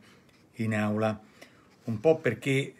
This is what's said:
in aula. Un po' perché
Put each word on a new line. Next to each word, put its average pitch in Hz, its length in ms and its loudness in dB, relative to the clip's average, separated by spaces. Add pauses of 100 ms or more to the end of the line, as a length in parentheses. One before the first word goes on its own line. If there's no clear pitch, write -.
(580)
in 110 180 -2
aula. 107 440 0 (680)
Un 113 140 -4
po' 160 200 4
perché 135 600 0